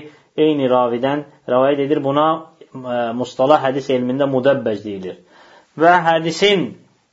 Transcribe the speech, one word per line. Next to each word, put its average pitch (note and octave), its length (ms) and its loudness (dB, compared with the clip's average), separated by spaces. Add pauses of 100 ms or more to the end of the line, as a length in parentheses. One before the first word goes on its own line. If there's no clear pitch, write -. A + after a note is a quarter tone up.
(340)
eyni D3+ 340 2
ravidən B2+ 560 0 (200)
rəvayət C3+ 420 2
edir. D3 160 0
Buna, C#3+ 260 2 (300)
e, B2+ 420 -8 (120)
mustalah C3 500 0
hədis C3+ 280 -4
elmində B2+ 380 0
mudabbəc B2 560 0
deyilir. F#2+ 360 -10 (560)
Və E3 240 4
hədisin E3 720 0 (400)